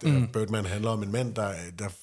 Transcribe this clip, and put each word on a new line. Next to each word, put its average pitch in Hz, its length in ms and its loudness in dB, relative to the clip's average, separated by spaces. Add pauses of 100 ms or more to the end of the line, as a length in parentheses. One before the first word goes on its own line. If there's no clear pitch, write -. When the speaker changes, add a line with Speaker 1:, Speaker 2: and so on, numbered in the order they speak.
Speaker 1:
Mm. 139 200 6
Speaker 2:
og 117 100 2
Birdman 107 340 0
handler 104 240 0
om 107 120 0
en 101 100 -4
mand, 117 220 0
der, 104 200 -2 (240)
der 101 100 -4 (140)